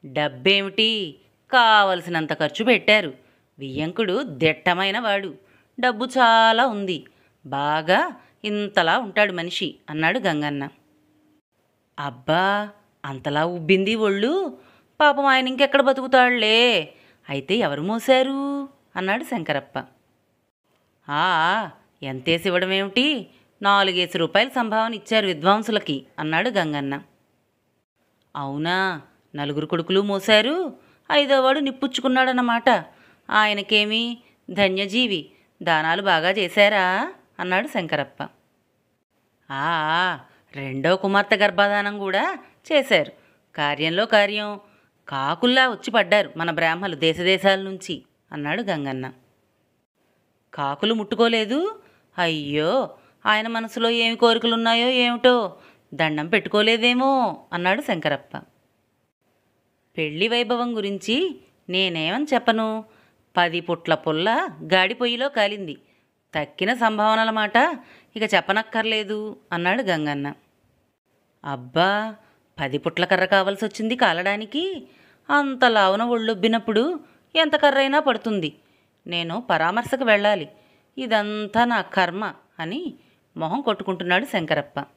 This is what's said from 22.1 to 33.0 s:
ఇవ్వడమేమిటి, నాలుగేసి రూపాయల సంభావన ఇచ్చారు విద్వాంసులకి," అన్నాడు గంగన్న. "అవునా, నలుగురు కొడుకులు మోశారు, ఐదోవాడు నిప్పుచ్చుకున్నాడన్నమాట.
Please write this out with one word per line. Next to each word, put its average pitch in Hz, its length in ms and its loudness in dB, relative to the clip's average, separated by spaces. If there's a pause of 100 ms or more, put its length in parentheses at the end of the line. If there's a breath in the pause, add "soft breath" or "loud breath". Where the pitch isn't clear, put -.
ఇవ్వడమేమిటి, 190 800 -2 (320 soft breath)
నాలుగేసి 190 560 2
రూపాయల 196 300 2
సంభావన 226 460 -2
ఇచ్చారు 208 320 -2
విద్వాంసులకి," 185 800 0 (120)
అన్నాడు 160 320 -2
గంగన్న. 147 520 -4 (1300)
"అవునా, 156 680 -4 (320)
నలుగురు 143 320 -4
కొడుకులు 180 340 0
మోశారు, 214 720 0 (380 soft breath)
ఐదోవాడు 269 480 4
నిప్పుచ్చుకున్నాడన్నమాట. 254 1120 0 (600 soft breath)